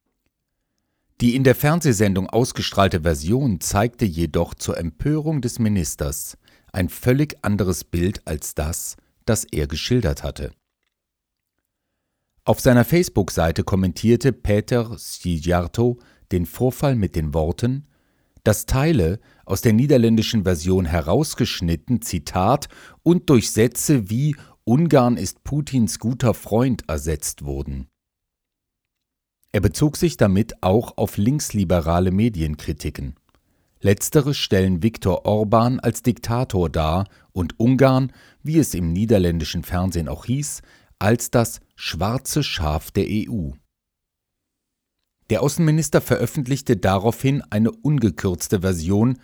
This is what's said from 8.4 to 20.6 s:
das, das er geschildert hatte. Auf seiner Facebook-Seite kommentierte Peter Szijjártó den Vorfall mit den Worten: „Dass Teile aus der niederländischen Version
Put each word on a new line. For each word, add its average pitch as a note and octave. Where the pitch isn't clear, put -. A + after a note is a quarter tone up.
das, -
das A2
er D2+
geschildert D#2+
hatte. C#2+
Auf A2
seiner B2
Facebook-Seite F#2
kommentierte A2
Peter A2
Szijjártó F2
den F2
Vorfall B2+
mit G2
den D#2
Worten: A#2
„Dass -
Teile B2+
aus -
der A2+
niederländischen A2+
Version F#2